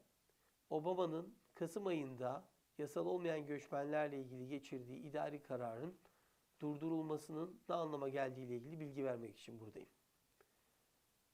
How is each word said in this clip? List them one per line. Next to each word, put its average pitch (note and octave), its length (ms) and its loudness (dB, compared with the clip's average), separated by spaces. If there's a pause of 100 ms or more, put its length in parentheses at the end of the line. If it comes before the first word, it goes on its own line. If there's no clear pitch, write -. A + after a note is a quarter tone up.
(680)
Obama'nın F3 680 2 (200)
Kasım F3 320 0
ayında C3 580 0 (320)
yasal D3+ 280 0
olmayan E3+ 400 2
göçmenlerle C#3+ 760 2
ilgili B2+ 260 -6
geçirdiği C3 520 -6
idari D3 420 -2
kararın B2 560 -2 (640)
durdurulmasının D#3 1000 0 (100)
ne F3 60 4
anlama D3+ 340 2
geldiği C3+ 360 0
ile B2 100 -2
ilgili C#3+ 240 -4
bilgi C#3 260 -2
vermek A#2 320 -2
için A#2 220 -12
buradayım. G2+ 300 -12 (1400)